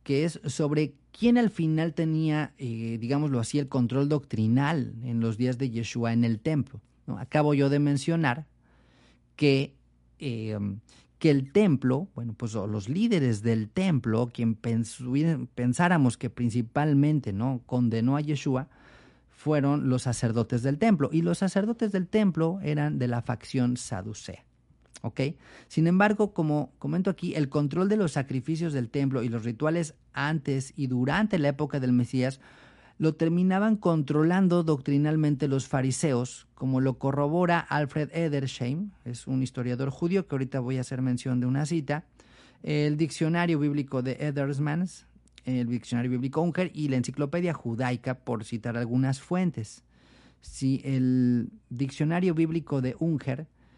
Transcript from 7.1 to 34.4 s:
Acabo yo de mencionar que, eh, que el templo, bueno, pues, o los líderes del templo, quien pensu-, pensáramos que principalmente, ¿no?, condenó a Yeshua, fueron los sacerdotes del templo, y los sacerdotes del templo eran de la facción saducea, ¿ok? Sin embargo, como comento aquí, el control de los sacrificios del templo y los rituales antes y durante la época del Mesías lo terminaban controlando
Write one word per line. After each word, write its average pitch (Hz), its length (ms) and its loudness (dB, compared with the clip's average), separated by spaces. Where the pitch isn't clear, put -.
Acabo 151 360 2
yo 139 160 4
de 143 100 2
mencionar 147 680 0
que, 139 400 4
eh, 110 380 -6
que 160 120 6
el 139 200 2
templo, 151 640 2
bueno, 117 180 -8
pues, 110 220 -6
o 101 120 -4
los 104 220 -4
líderes 156 520 2
del 113 280 0
templo, 123 640 0
quien 113 220 0
pensu-, 123 1000 -2
pensáramos 131 640 2
que 123 120 -6
principalmente, 123 1040 0
¿no?, 120 320 -4
condenó 120 520 0
a 151 40 -2
Yeshua, 139 460 -2
fueron 143 600 0
los 127 140 0
sacerdotes 117 600 0
del 135 140 0
templo, 156 340 4
y 160 100 2
los 170 180 0
sacerdotes 202 520 -2
del 185 160 -2
templo 180 540 2
eran 147 380 0
de 123 80 0
la 120 140 -2
facción 123 560 -2
saducea, 104 640 -10
¿ok? - 200 -4
Sin 160 200 2
embargo, 208 460 4
como 151 440 0
comento 175 320 -2
aquí, 175 260 -4
el 147 140 0
control 151 400 0
de 214 80 2
los 185 160 0
sacrificios 147 600 -2
del 123 160 -2
templo 135 340 0
y 123 60 -2
los 113 140 -4
rituales 151 520 -2
antes 139 640 -2
y 139 100 -2
durante 147 520 2
la 143 100 2
época 143 300 -2
del 127 120 2
Mesías 127 480 2
lo 160 160 2
terminaban 185 600 2
controlando 170 880 2